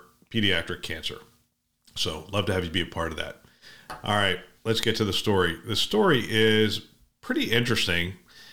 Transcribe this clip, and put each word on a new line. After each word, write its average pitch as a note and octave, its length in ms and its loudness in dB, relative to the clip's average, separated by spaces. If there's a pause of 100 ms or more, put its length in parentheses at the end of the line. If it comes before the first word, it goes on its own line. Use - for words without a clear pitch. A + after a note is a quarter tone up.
(340)
pediatric F#2 480 0
cancer. - 380 -8 (760)
So D#2 380 -4
love G2+ 140 0
to G2+ 60 0
have F#2 120 0
you E2 40 -6
be E2+ 120 -2
a D#2 40 -2
part E2 280 -4
of D2+ 40 -8
that. - 200 -10 (640)
All G#2 140 2
right, F#2+ 220 2 (260)
let's A2+ 160 2
get G#2+ 160 0
to A2 80 2
the G#2 80 0
story. F2+ 520 2
The - 100 -4
story G3+ 540 2
is A2 520 4 (400)
pretty B3+ 240 -2
interesting G#2 720 0 (380)